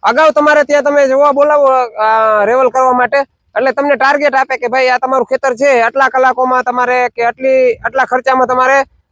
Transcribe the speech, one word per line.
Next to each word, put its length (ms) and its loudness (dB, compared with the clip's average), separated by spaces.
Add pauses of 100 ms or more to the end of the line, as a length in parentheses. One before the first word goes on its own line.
અગાઉ 280 2
તમારે 320 2
ત્યાં 200 0
તમે 240 2
જોવા 240 2
બોલાવો, 340 2
અ, 800 0
રેવલ 240 0
કરવા 240 0
માટે, 240 -2
એટલે 540 -4
તમને 240 -2
ટાર્ગેટ 400 -2
આપે 220 -2
કે 100 -6
ભાઈ 200 0
આ 100 0
તમારું 280 -2
ખેતર 300 -4
છે, 260 0
આટલા 280 0
કલાકોમાં 540 0
તમારે 460 -2
કે 160 -6
આટલી, 480 0
આટલા 320 -4
ખર્ચામાં 420 0
તમારે 380 0 (260)